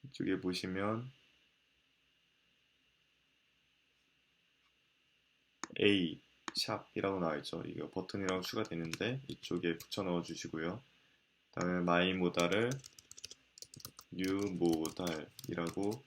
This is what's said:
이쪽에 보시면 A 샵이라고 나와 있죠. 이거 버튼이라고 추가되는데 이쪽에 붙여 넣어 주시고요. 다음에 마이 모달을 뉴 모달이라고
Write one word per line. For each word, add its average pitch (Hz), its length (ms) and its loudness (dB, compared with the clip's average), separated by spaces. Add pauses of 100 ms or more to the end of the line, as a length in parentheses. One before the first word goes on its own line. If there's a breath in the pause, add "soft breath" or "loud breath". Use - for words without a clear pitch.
이쪽에 92 360 -2
보시면 98 720 -2 (4000)
A 98 400 6 (320)
샵이라고 98 640 0
나와 80 180 2
있죠. 78 280 -4
이거 76 240 -6
버튼이라고 92 520 -2
추가되는데 92 840 -2
이쪽에 85 520 -2
붙여 - 240 -4
넣어 87 180 2
주시고요. 82 580 -4 (760 soft breath)
다음에 90 280 0
마이 87 320 4
모달을 90 560 2 (1400)
뉴 92 260 0
모달이라고 85 1700 -2